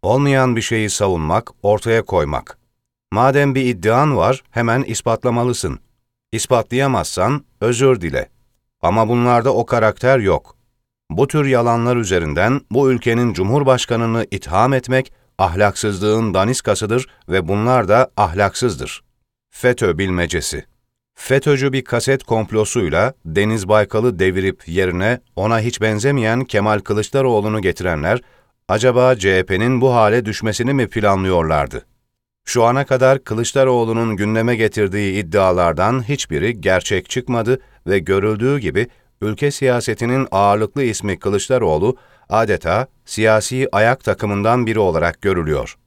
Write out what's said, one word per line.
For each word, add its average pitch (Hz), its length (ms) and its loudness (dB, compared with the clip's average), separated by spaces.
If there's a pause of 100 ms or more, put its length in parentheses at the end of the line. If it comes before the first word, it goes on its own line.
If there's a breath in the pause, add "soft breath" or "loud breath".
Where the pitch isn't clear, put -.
Olmayan 131 540 2
bir 113 60 -2
şeyi 110 280 -2
savunmak, 90 600 -2 (120)
ortaya 107 400 2
koymak. 73 560 -4 (540)
Madem 135 420 2
bir 135 80 0
iddian 120 540 2
var, 104 340 0
hemen 117 320 0
ispatlamalısın. 117 960 -2 (540)
İspatlayamazsan 120 1120 -2 (160)
özür 123 400 2
dile. 67 280 -4 (540)
Ama 107 260 2
bunlarda 120 460 2
o 113 120 0
karakter 123 520 2
yok. 92 380 -2 (540)
Bu - 180 0
tür 151 180 0
yalanlar 120 500 2
üzerinden 92 640 0 (100)
bu 131 220 2
ülkenin 117 400 0
cumhurbaşkanını 123 1000 0
itham 104 420 0
etmek 131 400 -2 (260)
ahlaksızlığın 101 960 0
daniskasıdır 110 720 0 (220 soft breath)
ve 85 200 -2
bunlar 107 400 0
da 117 280 4
ahlaksızdır. 95 840 -2 (480)
feto 117 480 0
bilmecesi. 87 680 -2 (540)
fetö'cü 135 540 0
bir 131 120 -2
kaset 131 400 -2
komplosuyla 107 880 0 (100)
Deniz 101 440 -2
Baykal'ı 107 500 2
devirip 92 500 -2
yerine 92 520 0 (160)
ona 110 240 0
hiç 117 200 -6
benzemeyen 113 640 0
Kemal 107 340 0
Kılıçdaroğlu'nu 107 840 0
getirenler, 90 580 -2 (480 soft breath)
acaba 127 500 4
C 95 200 2
H 92 80 0
P'nin 117 340 0
bu 127 140 2
hale 113 300 4
düşmesini 110 500 -4
mi 123 140 0
planlıyorlardı? 90 960 0 (580)
Şu 117 200 0
ana 127 220 2
kadar 131 380 2
Kılıçdaroğlu'nun 117 920 0
gündeme 110 400 0
getirdiği 101 680 -2
iddialardan 92 840 0
hiçbiri 104 520 -4
gerçek 92 500 0
çıkmadı 120 500 -2 (260 soft breath)
ve 98 120 0
görüldüğü 104 600 0
gibi 110 300 -2 (320 soft breath)
ülke 107 300 -2
siyasetinin 123 800 -2
ağırlıklı 104 520 0
ismi 104 360 -4
Kılıçdaroğlu 101 800 0 (320 loud breath)
adeta 104 580 0 (180)
siyasi 110 680 0
ayak 113 320 2
takımından 107 600 0
biri 110 120 -2
olarak 85 440 0
görülüyor. 80 540 -2 (100)